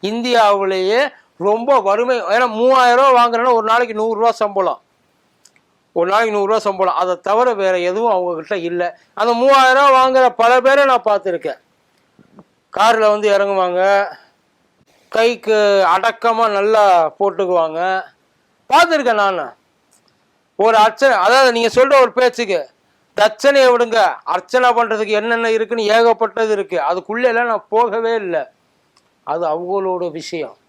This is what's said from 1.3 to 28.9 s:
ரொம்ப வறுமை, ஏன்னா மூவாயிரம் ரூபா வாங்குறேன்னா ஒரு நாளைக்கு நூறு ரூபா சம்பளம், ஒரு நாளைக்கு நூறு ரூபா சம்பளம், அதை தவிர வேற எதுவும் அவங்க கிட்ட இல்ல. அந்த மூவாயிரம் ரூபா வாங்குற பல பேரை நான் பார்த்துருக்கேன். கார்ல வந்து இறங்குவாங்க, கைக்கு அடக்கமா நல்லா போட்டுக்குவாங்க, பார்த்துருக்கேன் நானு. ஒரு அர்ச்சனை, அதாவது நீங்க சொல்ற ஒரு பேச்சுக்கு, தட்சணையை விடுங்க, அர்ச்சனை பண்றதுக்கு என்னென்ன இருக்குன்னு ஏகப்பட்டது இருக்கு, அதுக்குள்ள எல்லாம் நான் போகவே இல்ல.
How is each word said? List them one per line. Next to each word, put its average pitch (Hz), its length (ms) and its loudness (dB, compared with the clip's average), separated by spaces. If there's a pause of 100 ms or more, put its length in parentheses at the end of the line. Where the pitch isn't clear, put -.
ரொம்ப 233 280 0 (120)
வறுமை, 240 280 0 (180)
ஏன்னா 247 120 2 (140)
மூவாயிரம் 247 400 2
ரூபா 269 180 4
வாங்குறேன்னா 240 420 0
ஒரு 214 120 -6
நாளைக்கு 226 280 0
நூறு 220 200 -4
ரூபா 233 120 2 (100)
சம்பளம், 196 380 -4 (1200)
ஒரு 175 120 -2
நாளைக்கு 214 260 0
நூறு 196 140 -2
ரூபா 220 160 0
சம்பளம், 185 360 -2
அதை 180 120 -2 (140)
தவிர 226 200 2 (140)
வேற 185 120 0 (160)
எதுவும் 220 240 -2
அவங்க 180 200 -4
கிட்ட 160 220 -8 (140)
இல்ல. 175 120 -4 (380)
அந்த 233 200 0
மூவாயிரம் 262 380 4
ரூபா 277 180 4
வாங்குற 262 320 4 (140)
பல 233 100 4 (140)
பேரை 277 260 4
நான் 240 180 0
பார்த்துருக்கேன். 175 500 -4 (1120)
கார்ல 220 420 2
வந்து 208 220 -2
இறங்குவாங்க, 190 460 -2 (1300)
கைக்கு 226 420 0 (360)
அடக்கமா 226 520 -2 (120)
நல்லா 208 280 2 (320)
போட்டுக்குவாங்க, 175 600 -2 (920)
பார்த்துருக்கேன் 285 520 2
நானு. 180 220 -2 (1160)
ஒரு 226 200 4
அர்ச்சனை, 233 300 2 (120)
அதாவது 254 300 4
நீங்க 233 200 -2
சொல்ற 262 180 4 (100)
ஒரு 240 140 -4
பேச்சுக்கு, 240 400 -2 (640)
தட்சணையை 262 500 2
விடுங்க, 233 300 0 (340)
அர்ச்சனை 247 420 -2
பண்றதுக்கு 220 440 -2
என்னென்ன 233 360 -2
இருக்குன்னு 220 380 -4
ஏகப்பட்டது 226 640 0
இருக்கு, 196 200 -6 (120)
அதுக்குள்ள 190 440 -6
எல்லாம் 240 200 -2
நான் - 240 -8
போகவே 226 360 -2 (120)
இல்ல. 175 120 -6 (960)